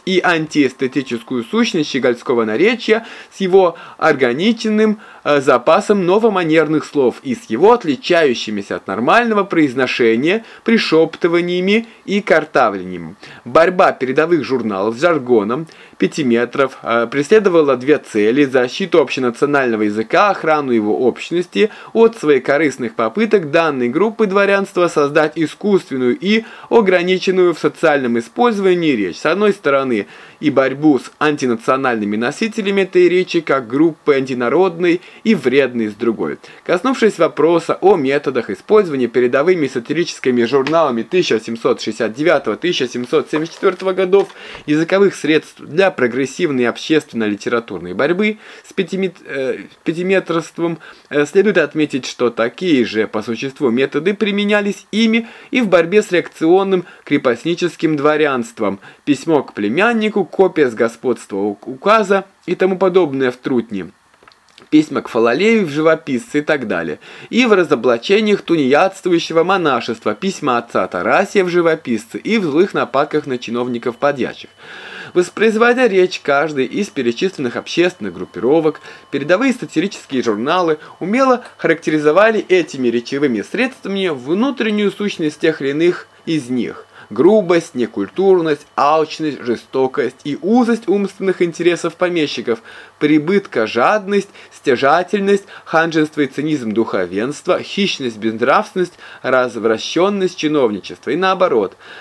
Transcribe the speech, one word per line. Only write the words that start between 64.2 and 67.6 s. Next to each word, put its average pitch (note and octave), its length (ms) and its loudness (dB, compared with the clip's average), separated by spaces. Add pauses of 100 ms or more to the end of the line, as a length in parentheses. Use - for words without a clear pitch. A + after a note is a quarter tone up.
Письма D3 320 2
к - 60 -10
Фалалею E3+ 580 2
в D3 40 -6
живописце D3+ 680 -2
и - 20 -2
так D3 260 -2
далее. E2+ 320 -6 (320)
И B3 160 2
в G#3 60 4
разоблачениях F3+ 880 2